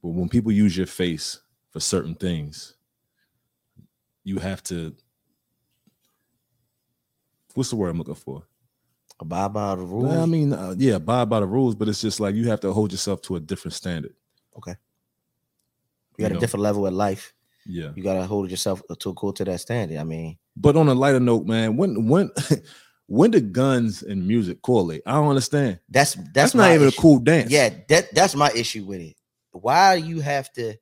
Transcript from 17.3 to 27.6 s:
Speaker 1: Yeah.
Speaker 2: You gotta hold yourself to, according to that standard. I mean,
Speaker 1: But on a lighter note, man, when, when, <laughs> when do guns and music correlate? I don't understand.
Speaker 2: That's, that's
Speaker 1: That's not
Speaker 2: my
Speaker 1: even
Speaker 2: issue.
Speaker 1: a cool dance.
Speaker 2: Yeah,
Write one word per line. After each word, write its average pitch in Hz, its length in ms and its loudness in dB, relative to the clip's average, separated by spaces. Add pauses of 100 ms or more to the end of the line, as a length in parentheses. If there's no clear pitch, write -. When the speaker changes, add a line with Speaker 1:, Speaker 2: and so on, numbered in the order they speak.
Speaker 1:
Yeah. 85 280 -10
Speaker 2:
You 95 80 -14
gotta 95 220 -2
hold 98 260 -4
yourself 92 320 -6 (180)
to, 98 100 -8
according 98 340 -6
to 95 60 -6
that 87 100 -6
standard. 95 380 -6
I 76 60 -8
mean, 80 340 -10 (180)
Speaker 1:
But 143 200 4
on 160 120 6
a 131 60 4
lighter 135 260 4
note, 117 260 2
man, 113 300 0
when, 127 320 -2
when, 170 220 2 (380)
<laughs> - 380 -20
when 160 260 4
do 233 80 6
guns 120 640 0
and 95 240 -6
music 101 360 -2
correlate? 92 420 0
I 113 80 -4
don't 151 160 2
understand. 135 520 0 (100)
Speaker 2:
That's, 139 240 2
that's 185 180 -14
Speaker 1:
That's 170 220 4
not 208 140 8
Speaker 2:
my 170 80 10
Speaker 1:
even 143 120 8
Speaker 2:
issue. - 100 0
Speaker 1:
a - 40 0
cool 151 160 10
dance. 123 320 2
Speaker 2:
Yeah, 131 200 4 (180)